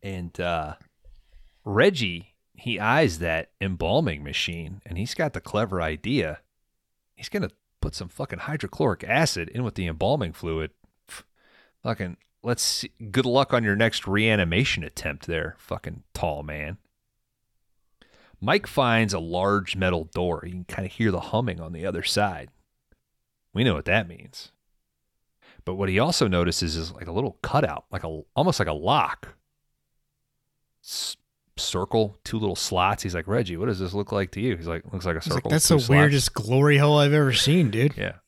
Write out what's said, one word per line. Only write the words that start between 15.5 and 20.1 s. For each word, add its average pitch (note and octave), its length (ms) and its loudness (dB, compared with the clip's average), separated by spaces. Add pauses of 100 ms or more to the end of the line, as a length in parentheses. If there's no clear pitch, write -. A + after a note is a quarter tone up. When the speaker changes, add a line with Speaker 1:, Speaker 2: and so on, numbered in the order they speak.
Speaker 1:
fucking - 440 -10 (120)
tall D2 280 -4
man. D2+ 360 -8 (1600)
Mike D#3+ 260 2
finds A2+ 480 4
a F2+ 40 0
large F2+ 560 0
metal F2+ 300 2
door. F2 400 -2